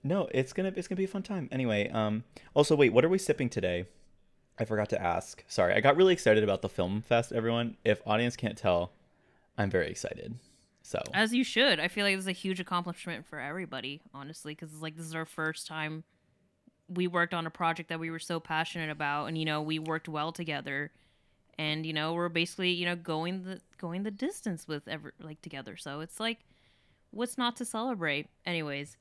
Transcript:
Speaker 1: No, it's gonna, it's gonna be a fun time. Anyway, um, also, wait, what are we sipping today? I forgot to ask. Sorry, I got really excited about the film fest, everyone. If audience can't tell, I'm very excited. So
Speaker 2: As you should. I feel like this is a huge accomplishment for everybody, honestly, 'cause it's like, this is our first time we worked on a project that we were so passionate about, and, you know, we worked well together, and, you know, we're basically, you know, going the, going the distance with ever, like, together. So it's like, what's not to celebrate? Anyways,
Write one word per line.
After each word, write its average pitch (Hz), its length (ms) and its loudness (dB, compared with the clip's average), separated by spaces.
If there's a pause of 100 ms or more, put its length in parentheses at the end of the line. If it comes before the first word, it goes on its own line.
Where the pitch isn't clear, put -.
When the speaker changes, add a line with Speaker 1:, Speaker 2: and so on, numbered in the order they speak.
Speaker 1:
No, 180 280 0
it's 131 200 0
gonna, 190 240 -2
it's 175 120 -6
gonna 185 100 -4
be 190 60 0
a 190 40 -2
fun 190 140 -6
time. 175 280 -6
Anyway, 113 400 0
um, 110 340 0 (300)
also, 147 220 6
wait, 139 160 8
what 127 120 8
are 165 40 4
we 190 100 4
sipping 135 300 0
today? 90 380 -2 (720)
I 117 60 -2
forgot 107 260 0
to 110 120 0
ask. 87 460 0
Sorry, 92 260 6
I 107 60 6
got 139 160 8
really 185 160 10
excited 107 300 8
about 101 200 2
the - 60 -2
film 98 340 0
fest, 120 300 4
everyone. 117 520 0
If 104 220 4
audience 113 300 2
can't 107 220 -4
tell, 87 340 2 (640)
I'm 101 140 2
very 87 180 2
excited. - 460 -8 (480)
So - 200 -6 (100)
Speaker 2:
As 220 220 2
you 254 100 2
should. 226 340 4
I 170 100 0
feel 202 160 -2
like 196 120 2
this 190 80 -8
is 190 40 -4
a 185 40 -2
huge 185 280 -4
accomplishment 175 640 -4
for 151 120 -12
everybody, 139 600 -8 (140)
honestly, 151 400 -12
'cause 156 180 -14
it's 156 100 -18
like, 160 140 -8
this 165 100 -12
is 160 80 -10
our 160 120 -4
first 156 400 -4
time 156 360 -6 (840)
we 180 180 0
worked 175 280 0
on 165 120 -4
a 160 40 -6
project 165 400 -2
that 165 100 -4
we 165 100 -6
were 165 80 -8
so 165 220 -4
passionate 160 500 -2
about, 147 360 -2
and, 160 100 -4
you 160 80 0
know, 156 160 0
we 156 180 -2
worked 160 300 -4
well 156 240 -4
together, 143 580 -6 (680)
and, 156 260 -2
you 160 80 -4
know, 156 220 -2
we're 175 160 -2
basically, 170 400 0
you 175 160 -2
know, 175 100 0
going 170 480 -4
the, 185 160 -10 (160)
going 180 280 -6
the 220 60 -4
distance 208 560 -6
with 151 220 -8
ever, 156 320 -10
like, 156 220 -14
together. 139 340 -12
So 143 240 -10
it's 165 180 -12
like, 226 200 -4 (720)
what's 240 260 -6
not 240 200 -2
to 240 100 -6
celebrate? 180 640 -2 (180)
Anyways, 147 540 -4